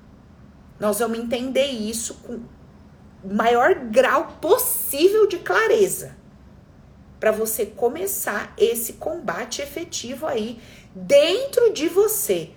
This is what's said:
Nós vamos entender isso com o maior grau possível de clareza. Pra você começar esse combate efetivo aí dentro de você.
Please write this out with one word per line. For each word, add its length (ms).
Nós 200
vamos 200
entender 480
isso 480
com 260
o 100
maior 420
grau 680
possível 880
de 100
clareza. 800
Pra 100
você 340
começar 960
esse 360
combate 680
efetivo 640
aí 340
dentro 800
de 160
você. 680